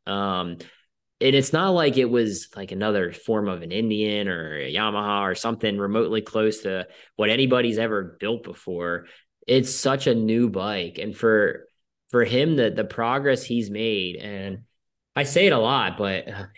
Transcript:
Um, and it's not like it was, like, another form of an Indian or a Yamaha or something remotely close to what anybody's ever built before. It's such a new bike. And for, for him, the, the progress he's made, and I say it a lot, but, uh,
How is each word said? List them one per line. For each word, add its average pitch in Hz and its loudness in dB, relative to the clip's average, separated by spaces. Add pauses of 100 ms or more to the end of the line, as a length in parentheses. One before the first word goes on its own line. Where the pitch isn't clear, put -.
Um, 92 -2 (640)
and 135 6
it's 135 4
not 175 2
like 156 2
it 127 4
was, 113 0
like, 98 -12
another 98 0
form 107 -2
of 90 -4
an 85 -12
Indian 104 -2
or 80 -6
a 69 -6
Yamaha 104 -2
or 95 0
something 110 -2
remotely 104 0
close 110 -2
to 95 -6 (280)
what 107 2
anybody's 123 2
ever 104 -2
built 113 -6
before. 87 -8 (420)
It's 131 2
such 135 0
a 123 4
new 113 2
bike. 95 -4
And 95 -8
for, 107 2 (420)
for 120 4
him, 135 2
the, 120 4
the 107 -2
progress 131 0
he's 117 -2
made, 101 -4
and 98 -10 (520)
I 143 0
say 175 4
it 170 6
a 131 4
lot, 113 0
but, 98 -4
uh, 98 -12 (120)